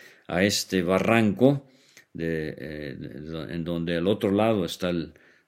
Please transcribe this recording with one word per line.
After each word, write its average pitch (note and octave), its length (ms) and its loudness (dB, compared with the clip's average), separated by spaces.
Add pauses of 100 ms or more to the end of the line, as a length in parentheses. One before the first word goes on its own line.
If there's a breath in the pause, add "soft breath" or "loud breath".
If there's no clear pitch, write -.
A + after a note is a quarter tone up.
(260 soft breath)
a F2 160 0
este G2 400 0
barranco G#2+ 840 4 (440 soft breath)
de, D#2+ 460 -4
eh, D2+ 400 -10
de, D2+ 560 -10
en E2+ 80 -4
donde E2+ 360 -2
al F2 100 0
otro G#2+ 240 2
lado G#2 320 2
está F2+ 260 -4
el, D#2+ 240 -4 (340 soft breath)